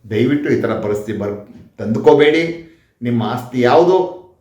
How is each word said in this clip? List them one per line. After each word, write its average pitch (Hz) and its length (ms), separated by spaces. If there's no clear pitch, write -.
ದಯವಿಟ್ಟು 139 440
ಈ - 60
ಥರ 113 120
ಪರಿಸ್ಥಿತಿ 104 360
ಬರ್-, 101 180
ತಂದುಕೋಬೇಡಿ. 151 640
ನಿಮ್ಮ 120 220
ಆಸ್ತಿ 123 280
ಯಾವುದು 170 360